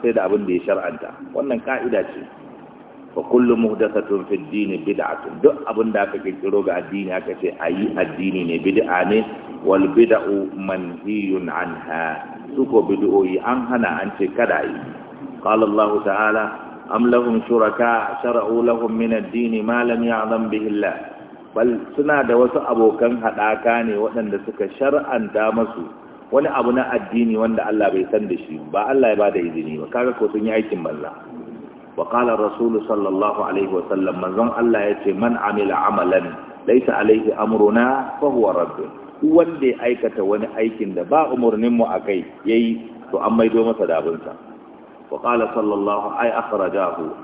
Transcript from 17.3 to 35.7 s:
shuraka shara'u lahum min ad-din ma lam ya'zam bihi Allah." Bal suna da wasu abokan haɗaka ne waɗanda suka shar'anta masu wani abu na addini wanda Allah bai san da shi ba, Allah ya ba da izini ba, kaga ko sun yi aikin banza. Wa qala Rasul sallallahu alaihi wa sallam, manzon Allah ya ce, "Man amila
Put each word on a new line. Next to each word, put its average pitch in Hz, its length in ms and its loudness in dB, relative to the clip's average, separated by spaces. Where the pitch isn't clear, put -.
shuraka 113 800 2
shara'u 117 400 2
lahum 117 320 2
min 113 160 0
ad-din 113 480 -2
ma 120 240 0
lam 117 160 0
ya'zam 113 480 0
bihi 107 320 -2
Allah." 87 160 -2
Bal 120 160 4
suna 143 320 2
da 120 80 2
wasu 123 320 4
abokan 117 560 4
haɗaka 110 640 0
ne 110 80 -2
waɗanda 104 560 -2
suka 104 160 -4
shar'anta 113 720 0
masu 110 320 -2
wani 147 160 4
abu 123 240 2
na 127 160 0
addini 113 480 0
wanda 110 320 2
Allah 107 240 2
bai - 160 0
san 107 160 2
da - 160 -2
shi 78 160 -12
ba, 104 160 0
Allah 127 240 4
ya 101 80 2
ba 101 80 4
da 95 80 -2
izini 80 400 -4
ba, 76 160 -8
kaga 123 240 0
ko 110 160 0
sun 110 160 0
yi - 80 -2
aikin 104 240 -2
banza. 78 320 -6
Wa - 160 -4
qala 120 240 2
Rasul 107 560 0
sallallahu 101 560 0
alaihi 95 240 -2
wa 90 160 -2
sallam, 95 320 -2
manzon 95 400 0
Allah 117 240 4
ya 104 140 0
ce, 98 80 2
"Man 113 240 0
amila 101 400 0